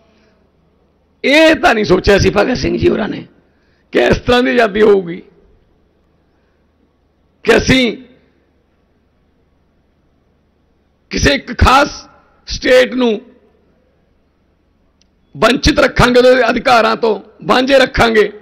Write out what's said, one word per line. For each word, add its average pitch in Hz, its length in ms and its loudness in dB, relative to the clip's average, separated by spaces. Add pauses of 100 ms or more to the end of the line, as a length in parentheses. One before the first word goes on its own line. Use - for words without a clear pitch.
(1200)
ਇਹ 311 300 4
ਤਾਂ 277 200 -2
ਨਹੀਂ 214 100 -2
ਸੋਚਿਆ 196 340 2
ਸੀ 190 180 0
ਭਗਤ 233 220 -2
ਸਿੰਘ 170 200 -6
ਜੀ 170 100 0
ਹੋਰਾਂ 202 200 -4
ਨੇ - 180 -12 (680)
ਕਿ - 140 -2
ਇਸ 226 120 0
ਤਰ੍ਹਾਂ 247 240 0
ਦੀ 262 80 -2
ਆਜ਼ਾਦੀ 214 320 0
ਹੋਊਗੀ, 190 380 0 (2250)
ਕਿ 226 120 2
ਅਸੀਂ 254 400 -2 (3250)
ਕਿਸੇ - 240 -4
ਇੱਕ - 240 -10
ਖਾਸ 277 420 0 (480)
ਸਟੇਟ 254 460 0
ਨੂੰ 240 260 -2 (2250)
ਵੰਚਿਤ 247 440 -2
ਰੱਖਾਂਗੇ, 247 400 2
ਉਹਦੇ 254 320 4
ਅਧਿਕਾਰਾਂ 226 460 0
ਤੋਂ 214 220 -2 (260)
ਵਾਂਝੇ 254 340 2
ਰੱਖਾਂਗੇ, 233 520 0 (120)